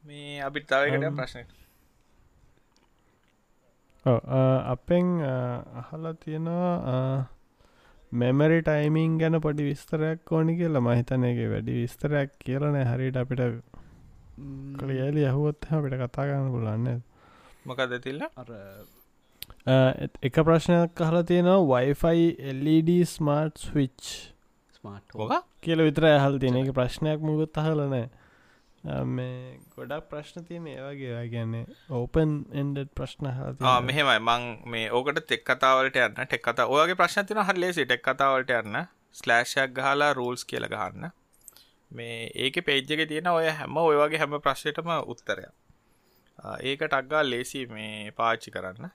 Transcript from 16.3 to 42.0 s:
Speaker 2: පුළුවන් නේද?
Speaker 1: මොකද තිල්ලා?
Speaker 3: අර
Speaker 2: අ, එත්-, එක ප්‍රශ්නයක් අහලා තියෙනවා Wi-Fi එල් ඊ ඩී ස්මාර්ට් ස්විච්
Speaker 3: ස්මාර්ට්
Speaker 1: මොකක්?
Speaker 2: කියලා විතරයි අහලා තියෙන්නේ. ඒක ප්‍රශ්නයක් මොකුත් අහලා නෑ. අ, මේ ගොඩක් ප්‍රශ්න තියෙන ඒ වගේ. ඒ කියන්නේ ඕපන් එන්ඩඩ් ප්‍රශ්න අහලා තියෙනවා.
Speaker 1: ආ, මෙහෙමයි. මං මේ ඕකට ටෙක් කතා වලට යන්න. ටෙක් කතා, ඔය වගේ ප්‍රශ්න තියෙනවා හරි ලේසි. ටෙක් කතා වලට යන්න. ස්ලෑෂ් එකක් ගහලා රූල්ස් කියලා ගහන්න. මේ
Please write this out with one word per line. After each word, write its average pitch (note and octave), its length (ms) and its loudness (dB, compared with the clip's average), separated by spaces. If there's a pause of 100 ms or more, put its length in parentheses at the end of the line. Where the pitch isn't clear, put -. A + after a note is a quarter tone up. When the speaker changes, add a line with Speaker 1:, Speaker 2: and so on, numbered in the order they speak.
Speaker 2:
පුළුවන් A2+ 320 -2
නේද? B2 200 -4 (580)
Speaker 1:
මොකද B2+ 380 -4
තිල්ලා? D3 340 -8
Speaker 3:
අර A#2+ 160 -18 (1120)
Speaker 2:
අ, C3 140 4 (200)
එත්-, - 240 -8
එක C3+ 200 0
ප්‍රශ්නයක් E3 600 4
අහලා E3 220 2
තියෙනවා F3+ 380 6
Wi-Fi C#3+ 640 4 (200)
එල් C3+ 220 -6
ඊ D#3+ 160 6
ඩී F3 240 4
ස්මාර්ට් D3+ 560 -2
ස්විච් - 400 -2 (680)
Speaker 3:
ස්මාර්ට් - 440 -16
Speaker 1:
මොකක්? A2 320 -2 (120)
Speaker 2:
කියලා D#3+ 280 2
විතරයි D#3 300 6
අහලා C#3 260 4
තියෙන්නේ. C3 240 2
ඒක C3+ 80 -2
ප්‍රශ්නයක් D3+ 480 0
මොකුත් D#3 360 -2
අහලා D3+ 300 0
නෑ. B2 220 -2 (720)
අ, C3+ 200 -4
මේ B2+ 640 -8
ගොඩක් C#3 400 -12
ප්‍රශ්න D3+ 380 -14
තියෙන E3+ 220 -12
ඒ C3 120 -12
වගේ. C3+ 340 -10
ඒ A#2+ 160 -8
කියන්නේ A#2 360 -6 (240)
ඕපන් D3+ 420 0 (200)
එන්ඩඩ් C#3 400 -6
ප්‍රශ්න C#3 360 -8
අහලා C3 260 -6
තියෙනවා. B2+ 220 2
Speaker 1:
ආ, B2 60 2
මෙහෙමයි. C3 380 2
මං A#2+ 280 0 (180)
මේ A2+ 240 -4
ඕකට C#3 320 0
ටෙක් - 240 -4
කතා C3 300 4
වලට C3 260 2
යන්න. G#2 160 2
ටෙක් B2+ 240 -4
කතා, A#2+ 240 0
ඔය C3+ 160 4
වගේ F3+ 160 2
ප්‍රශ්න F#3 280 2
තියෙනවා G#3 220 0
හරි F#3 140 0
ලේසි. E3+ 240 0
ටෙක් B2 160 0
කතා C3+ 300 2
වලට B2+ 260 0
යන්න. A2 220 -4 (300)
ස්ලෑෂ් A#2+ 480 2
එකක් C3+ 180 -2
ගහලා C#3 380 2
රූල්ස් B2 320 -6
කියලා A#2 260 -6
ගහන්න. G#2+ 400 -8 (800)
මේ A#2 420 -12